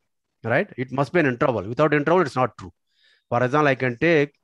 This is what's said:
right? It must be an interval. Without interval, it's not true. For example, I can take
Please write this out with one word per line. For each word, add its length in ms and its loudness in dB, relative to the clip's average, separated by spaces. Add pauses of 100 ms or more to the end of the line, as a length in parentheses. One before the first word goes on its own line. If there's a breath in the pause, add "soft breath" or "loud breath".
(440)
right? 320 -2
It 160 -8
must 200 -4
be 80 2
an 60 2
interval. 360 0
Without 320 0
interval, 280 2
it's 140 -4
not 220 -2
true. 140 -16 (560)
For 140 0
example, 260 2
I 60 2
can 240 -4
take 460 2